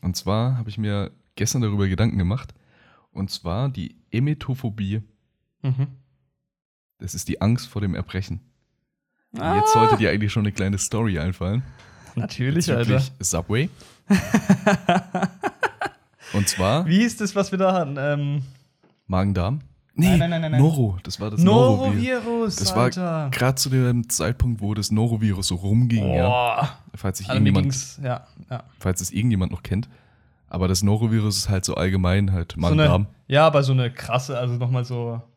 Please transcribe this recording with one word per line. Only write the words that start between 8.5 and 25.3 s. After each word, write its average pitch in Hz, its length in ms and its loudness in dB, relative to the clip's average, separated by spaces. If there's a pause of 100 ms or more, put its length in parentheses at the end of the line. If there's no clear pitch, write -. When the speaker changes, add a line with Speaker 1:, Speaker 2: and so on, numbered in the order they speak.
Speaker 1:
Und 226 80 -12
Speaker 2:
Ah. 330 160 0
Speaker 1:
jetzt 427 160 4
sollte 440 240 6
dir - 140 2
eigentlich 104 220 -2
schon 110 100 0
eine 104 100 0
kleine 98 260 -2
Story 107 420 -2
einfallen. 92 420 -2 (540)
Speaker 2:
Natürlich, 131 500 -2
Speaker 1:
Bezüglich 120 240 0
Speaker 2:
Alter. 135 340 0
Speaker 1:
Subway. 104 460 -2 (380)
Speaker 2:
<laughs> 196 100 4 (2250)
Speaker 1:
Und 98 160 0
zwar 113 380 0
Speaker 2:
Wie 180 160 4
ist 233 180 0
das, 208 140 -4
was 196 180 0
wir 190 60 -2
da 190 140 4
hatten? 151 260 -2
Ähm 143 440 -2 (640)
Speaker 1:
Magen-Darm? 95 540 0 (340)
Nee, 180 160 4
Speaker 2:
Nein, 175 80 4
nein, 170 120 2
nein, 165 120 -2
nein, 156 100 -4
nein. 127 80 4
Speaker 1:
Noro. 131 420 4
Das - 180 -12
war 104 100 -4
das 107 120 -2
Speaker 2:
Norovirus, 214 840 4
Speaker 1:
Norovirus. 233 320 -2
Das - 200 -2
war - 80 4
Speaker 2:
Alter. 165 480 -2
Speaker 1:
grad 131 260 0
zu - 120 -2
dem 123 380 2
Zeitpunkt, 113 520 0
wo 104 140 -2
das 101 180 -4
Norovirus 110 560 2